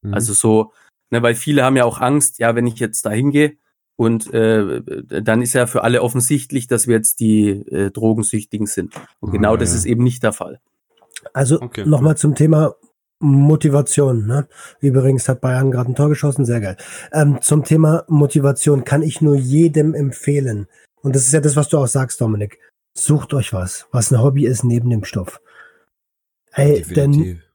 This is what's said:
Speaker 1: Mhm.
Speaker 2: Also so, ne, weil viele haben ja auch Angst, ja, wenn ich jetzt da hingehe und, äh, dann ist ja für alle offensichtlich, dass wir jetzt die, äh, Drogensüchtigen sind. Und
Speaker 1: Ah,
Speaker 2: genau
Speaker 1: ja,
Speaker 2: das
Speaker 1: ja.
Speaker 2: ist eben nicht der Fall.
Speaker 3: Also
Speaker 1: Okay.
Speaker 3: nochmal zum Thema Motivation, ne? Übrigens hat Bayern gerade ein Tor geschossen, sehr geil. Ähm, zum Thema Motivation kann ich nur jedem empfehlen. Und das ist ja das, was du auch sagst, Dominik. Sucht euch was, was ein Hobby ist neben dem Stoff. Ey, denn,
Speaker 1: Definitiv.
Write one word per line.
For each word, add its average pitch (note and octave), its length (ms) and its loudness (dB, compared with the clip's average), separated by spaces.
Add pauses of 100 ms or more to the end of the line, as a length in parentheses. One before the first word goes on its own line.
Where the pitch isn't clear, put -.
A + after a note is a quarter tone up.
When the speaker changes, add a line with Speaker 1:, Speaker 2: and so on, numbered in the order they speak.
Speaker 1:
Mhm. G2+ 140 -6
Speaker 2:
Also G#2 180 -2
so, A2 380 2 (400)
ne, A#2 100 0
weil A#2+ 140 2
viele C#3 280 0
haben C3 140 2
ja B2 80 4
auch A#2 160 -4
Angst, C#3+ 380 0
ja, A#2 160 0
wenn A#2+ 100 0
ich A#2 140 -4
jetzt A2 260 -6
da G#2 60 -4
hingehe C#3+ 460 0 (380)
und, A2+ 380 -2
äh, A2 480 0 (400)
dann A2+ 220 0
ist A#2 100 -4
ja B2 140 2
für - 160 -2
alle A#2+ 180 2
offensichtlich, B2 640 -2
dass A#2+ 220 -2
wir A#2 80 2
jetzt - 240 -2
die, G#2+ 300 2
äh, G2 420 -4
Drogensüchtigen G#2+ 760 -2
sind. - 300 -8 (240)
Und F2+ 100 -10
Speaker 1:
Ah, F2+ 40 -4
Speaker 2:
genau G#2 180 2
Speaker 1:
ja, A2+ 60 2
Speaker 2:
das A2 120 -2
Speaker 1:
ja. E2+ 60 -2
Speaker 2:
ist F2 100 -2
eben A#2+ 180 0
nicht B2 200 -2
der G#2+ 100 0
Fall. - 260 -12 (720)
Speaker 3:
Also C3+ 300 0
Speaker 1:
Okay. A2+ 240 -10
Speaker 3:
nochmal D3+ 320 2
zum D3 160 0
Thema D#3 400 2 (520)
Motivation, C#3+ 1000 2
ne? C#3 200 -2 (320)
Übrigens C3+ 480 2
hat C3 140 -2
Bayern C3 300 0
gerade B2 200 -2
ein A#2+ 40 -4
Tor D3 140 2
geschossen, C#3+ 360 0
sehr A#2 160 -2
geil. G2 160 -8 (340)
Ähm, D3 300 2
zum D3+ 220 2
Thema D#3+ 440 2
Motivation C#3+ 760 2
kann C#3+ 180 0
ich D#3 200 -4
nur D3 140 4
jedem D3+ 580 2
empfehlen. C3+ 720 -4 (340)
Und C#3 140 -2
das C3+ 80 2
ist - 100 0
ja D#3 80 2
das, C#3+ 140 0
was D3 140 0
du D#3+ 80 2
auch C3+ 100 2
sagst, C3 340 -4
Dominik. G#2 380 -4 (380)
Sucht - 360 0
euch C3+ 200 -2
was, F#2 380 -8
was A#2+ 200 0
ein A#2 100 4
Hobby C#3 240 2
ist B2 180 -2
neben A#2+ 260 0
dem A2 140 -2
Stoff. - 380 -10 (1120)
Ey, C#3+ 300 4
denn, C#3 280 0
Speaker 1:
Definitiv. F#2 320 0 (120)